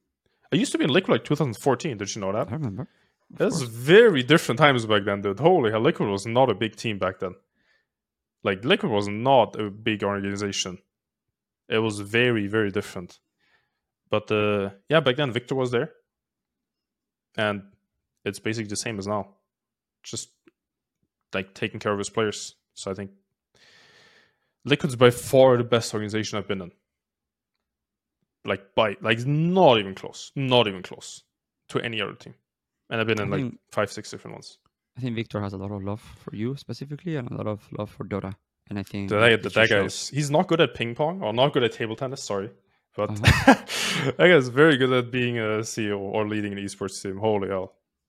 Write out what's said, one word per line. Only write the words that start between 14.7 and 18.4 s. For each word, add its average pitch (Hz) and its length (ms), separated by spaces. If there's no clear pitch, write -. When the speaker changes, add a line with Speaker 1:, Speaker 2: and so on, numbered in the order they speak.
Speaker 1:
yeah, 156 100
back 131 160
then 143 160
Victor 123 240
was 127 160
there. 127 200
And 104 280
it's 101 160
basically 110 300